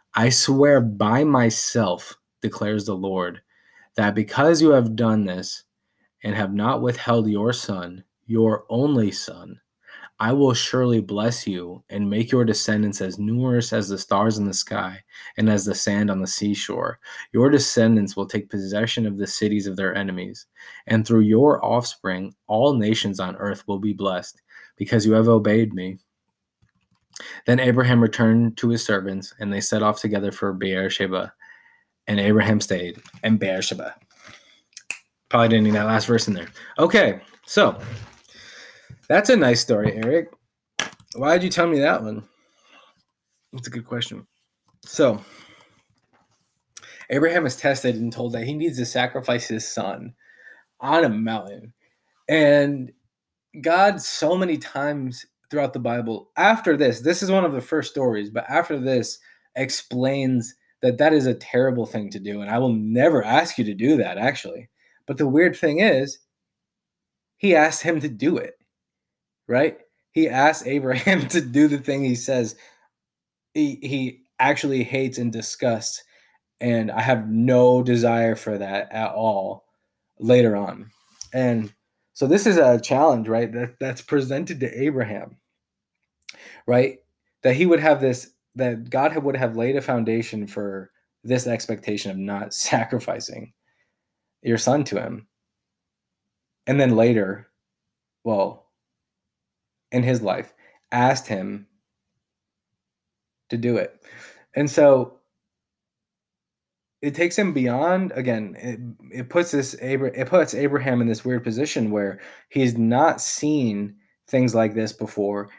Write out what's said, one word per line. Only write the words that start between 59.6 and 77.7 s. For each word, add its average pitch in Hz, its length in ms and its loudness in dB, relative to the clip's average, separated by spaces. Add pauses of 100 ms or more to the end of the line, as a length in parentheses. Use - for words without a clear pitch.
that 123 140 2
that 147 160 4
is 143 140 4
a 123 80 2
terrible 123 500 0
thing 107 240 -8
to 101 100 -12
do. 101 220 -8
And 101 100 -8
I 113 80 0
will 127 140 2
never 117 500 2
ask 139 360 0
you 123 60 0
to 104 100 -6
do 127 240 2
that, 90 180 -2
actually. 113 540 -6 (360)
But 131 120 -8
the 147 100 0
weird 160 280 4
thing 156 240 0
is, 143 400 0 (1160)
he 196 180 4
asked 156 280 4
him 160 180 0
to 143 80 -6
do 127 300 -2
it, - 160 -10 (920)
right? 127 320 0 (340)
He 160 140 4
asked 139 400 2
Abraham 135 640 0
<laughs> - 60 0
to 170 80 2
do 139 260 4
the 147 80 0
thing 139 260 -4
he 127 120 0
says 120 420 -2 (960)
he, 151 300 -2
he 131 400 -6 (160)
actually 135 440 0
hates 131 360 -4
and 120 120 -2
disgusts. 113 720 -4 (600)
And 117 280 0
I 113 120 -4
have 117 260 0
no 123 540 4